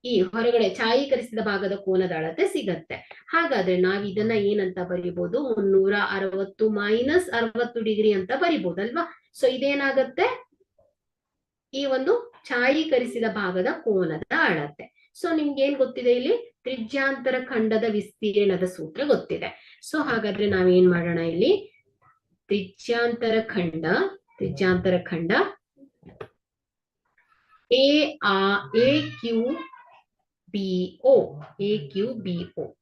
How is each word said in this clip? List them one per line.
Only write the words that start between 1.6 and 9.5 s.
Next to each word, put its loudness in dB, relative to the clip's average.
ಕೋನದ 0
ಅಳತೆ -2
ಸಿಗತ್ತೆ. -4
ಹಾಗಾದ್ರೆ 0
ನಾವ್ -2
ಇದನ್ನ 0
ಏನಂತ -2
ಬರೀಬಹುದು? -4
ಮುನ್ನೂರ 4
ಅರವತ್ತು -4
ಮೈನಸ್ 0
ಅರವತ್ತು -2
ಡಿಗ್ರಿ 4
ಅಂತ -6
ಬರೀಬಹುದಲ್ವಾ? -2
So 4